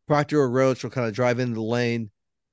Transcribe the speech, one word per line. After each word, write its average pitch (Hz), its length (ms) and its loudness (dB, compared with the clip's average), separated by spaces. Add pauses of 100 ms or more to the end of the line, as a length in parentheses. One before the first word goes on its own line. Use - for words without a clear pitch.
Proctor 147 340 2
or 131 80 2
Roach 131 340 2
will 117 80 -8
kinda 117 200 -2
drive 120 280 0
into 123 160 -2
the 110 60 -6
lane, 117 500 -2 (420)